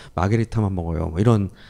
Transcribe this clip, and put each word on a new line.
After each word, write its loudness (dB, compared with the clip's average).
마게리타만 0
먹어요." -2
뭐 -4
이런 4